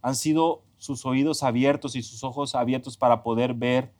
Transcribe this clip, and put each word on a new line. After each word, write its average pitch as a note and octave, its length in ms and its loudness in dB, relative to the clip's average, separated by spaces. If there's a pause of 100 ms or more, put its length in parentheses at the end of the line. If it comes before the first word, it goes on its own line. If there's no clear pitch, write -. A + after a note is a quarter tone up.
¿Han B2+ 120 0
sido D#3+ 460 2 (160)
sus - 300 -10
oídos C#3 340 0
abiertos C3+ 540 2
y A#2+ 80 -6
sus - 200 -14
ojos C3+ 300 -6
abiertos B2+ 420 -2
para A#2+ 280 4
poder A#2+ 320 0
ver B2 440 0